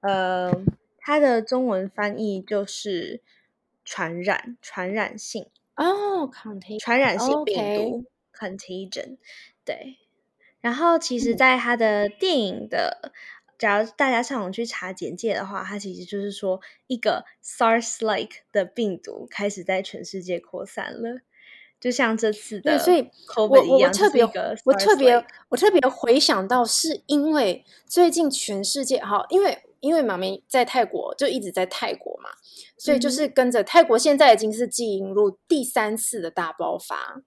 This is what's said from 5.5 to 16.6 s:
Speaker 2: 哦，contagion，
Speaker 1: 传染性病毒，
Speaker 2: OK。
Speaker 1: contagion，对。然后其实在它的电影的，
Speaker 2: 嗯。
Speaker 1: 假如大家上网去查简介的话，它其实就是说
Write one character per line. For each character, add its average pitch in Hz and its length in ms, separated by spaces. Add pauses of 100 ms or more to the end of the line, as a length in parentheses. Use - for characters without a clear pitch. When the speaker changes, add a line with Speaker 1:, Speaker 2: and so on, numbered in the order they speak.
Speaker 2:
哦， 381 560
contagion， 208 460
Speaker 1:
传 240 200
染 240 200
性 277 260
病 214 120 (200)
毒， 226 200
Speaker 2:
OK。 247 80 (520)
Speaker 1:
contagion， 190 600 (480)
对。 - 340 (600)
然 233 120
后 330 260
其 247 200
实 233 160
在 254 240
它 240 180
的 208 320
电 330 300
影 208 300
的， - 340
Speaker 2:
嗯。 - 100 (440)
Speaker 1:
假 208 240
如 226 160
大 277 140
家 240 100
上 247 180
网 190 140
去 233 140
查 190 260
简 165 240
介 214 160
的 190 140
话， 196 160
它 196 160
其 196 160
实 180 100
就 202 160
是 202 100
说 190 300 (280)